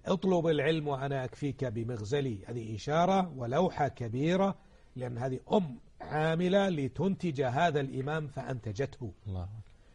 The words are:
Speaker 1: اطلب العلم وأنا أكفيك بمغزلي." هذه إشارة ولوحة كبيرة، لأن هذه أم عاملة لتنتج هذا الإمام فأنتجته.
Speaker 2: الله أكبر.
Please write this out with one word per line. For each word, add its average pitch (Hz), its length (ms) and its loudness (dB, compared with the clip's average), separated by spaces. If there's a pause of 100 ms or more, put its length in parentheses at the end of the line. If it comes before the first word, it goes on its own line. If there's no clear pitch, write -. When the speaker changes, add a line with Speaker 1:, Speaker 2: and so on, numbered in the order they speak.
Speaker 1:
اطلب 180 400 2
العلم 151 420 2
وأنا 135 360 -2
أكفيك 135 400 -4
بمغزلي." 117 800 -2
هذه 113 280 -8
إشارة 175 640 2
ولوحة 135 520 2
كبيرة، 156 720 0 (380)
لأن 123 220 -6
هذه 127 220 -2 (120)
أم 165 260 2 (220)
عاملة 175 680 2
لتنتج 156 720 0
هذا 143 380 4
الإمام 139 480 -2
فأنتجته. 123 840 -6 (140)
Speaker 2:
الله 92 160 -4
أكبر. 98 120 -8 (400)